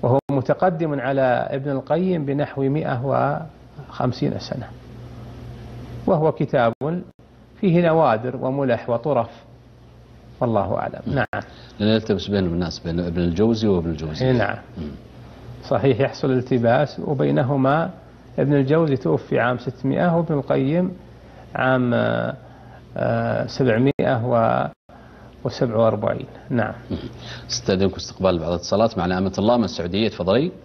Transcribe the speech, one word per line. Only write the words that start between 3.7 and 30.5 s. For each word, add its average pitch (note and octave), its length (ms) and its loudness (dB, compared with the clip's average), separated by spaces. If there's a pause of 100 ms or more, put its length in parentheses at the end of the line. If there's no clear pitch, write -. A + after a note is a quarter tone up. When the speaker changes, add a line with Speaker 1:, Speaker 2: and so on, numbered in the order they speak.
Speaker 1:
وخمسين B2+ 500 -2
سنة، - 280 -8 (1400)
وهو D#3+ 260 4
كتاب A#2+ 400 2 (880)
فيه F3 280 4
نوادر B2+ 480 4
وملح C3 540 0
وطرف، A#2+ 380 0 (1120)
والله G#2+ 380 0
أعلم. - 280 -6
Speaker 2:
مم. D#3+ 80 -4
Speaker 1:
نعم. G#2 280 -2 (360)
Speaker 2:
لأن G#2 100 2
يلتبس G#2+ 400 0
بين G2 160 2
الناس، E2+ 340 -2
بين E2+ 220 -4
ابن F2 200 -2
الجوزي G#2+ 480 2
وابن E2+ 220 2
الجوزي. D#2 360 -4
Speaker 1:
إيه، C3 60 4
نعم. G#2 260 2 (200)
Speaker 2:
مم. D2+ 120 -8 (760)
Speaker 1:
صحيح، A2+ 360 2
يحصل C3+ 300 0
التباس، B2+ 720 2
وبينهما C#3+ 880 0 (480)
ابن D3 160 2
الجوزي C#3+ 420 4
توفي C#3 440 0
عام B2 180 0
ستمائة C#3+ 580 0
وابن E3 180 0
القيم C#3+ 600 0 (580)
عام، B2+ 400 2
آه، A#2 1500 -2
سبعمائة B2 1200 2 (720)
وسبعة A#2 340 -2
وأربعين. A2 480 2 (240)
نعم. A2 240 0 (160)
Speaker 2:
مم. - 60 -4 (520)
استأذنكم F#2+ 480 0
استقبال F#2 420 -2
بعض D#2 100 -4
الاتصالات. G2 500 0
معنا F2+ 200 0
أمة F#2+ 200 0
الله A2+ 180 4
من A#2 80 2
السعودية، F#2 440 -2
تفضلي. G#2+ 440 0 (120)